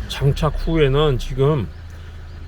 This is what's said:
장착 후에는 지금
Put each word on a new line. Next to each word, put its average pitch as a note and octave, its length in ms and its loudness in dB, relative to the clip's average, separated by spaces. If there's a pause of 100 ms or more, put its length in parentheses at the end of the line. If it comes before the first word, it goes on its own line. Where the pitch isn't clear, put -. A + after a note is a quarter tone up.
장착 - 580 0
후에는 D3 500 4
지금 C3+ 500 0 (800)